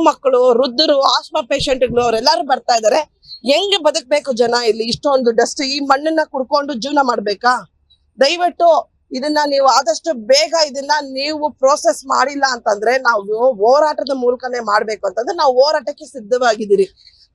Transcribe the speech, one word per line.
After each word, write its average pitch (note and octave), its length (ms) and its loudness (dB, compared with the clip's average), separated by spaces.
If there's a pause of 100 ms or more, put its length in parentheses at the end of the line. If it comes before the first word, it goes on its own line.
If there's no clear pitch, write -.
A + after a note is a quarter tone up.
ಮಕ್ಕಳು, C4 380 2
ವೃದ್ಧರು, C4 560 2
ಆಸ್ಮಾ C4+ 400 0
ಪೇಷಂಟ್ಗಳು, C4 640 0
ಅವರೆಲ್ಲರೂ A#3+ 400 0
ಬರ್ತಾ B3+ 320 0
ಇದ್ದಾರೆ. A#3 460 -2 (320)
ಹೆಂಗೆ G4 240 2
ಬದುಕ್ಬೇಕು D4 560 -2
ಜನ A#3 220 0 (120)
ಇಲ್ಲಿ? A3+ 180 0
ಇಷ್ಟೊಂದು B3+ 460 0
ಡಸ್ಟ್, A#3 320 0
ಈ C4+ 160 -4
ಮಣ್ಣನ್ನ D4 460 0
ಕುಡ್ಕೊಂಡು C#4+ 500 -4
ಜೀವನ C4+ 280 -6
ಮಾಡ್ಬೇಕಾ? A3+ 680 -2 (500)
ದಯವಿಟ್ಟು E4+ 720 2 (200)
ಇದನ್ನ D4 340 -2
ನೀವು C#4 200 2
ಆದಷ್ಟು C#4 480 2
ಬೇಗ C#4 400 0 (120)
ಇದನ್ನ C#4 240 -6 (100)
ನೀವು D4 500 -4
ಪ್ರೋಸೆಸ್ C#4 560 -2
ಮಾಡಿಲ್ಲ C4+ 440 -2
ಅಂತಂದ್ರೆ A#3 480 -2
ನಾವು A#3 540 0
ಹೋರಾಟದ C#4 600 2
ಮೂಲಕನೇ B3 460 -4
ಮಾಡ್ಬೇಕು G#3+ 460 -2
ಅಂತಂದ್ರೆ A#3+ 300 -6
ನಾವು D4 160 2
ಹೋರಾಟಕ್ಕೆ C#4+ 540 0
ಸಿದ್ಧವಾಗಿದ್ದೀರಿ. G#3+ 840 0 (460)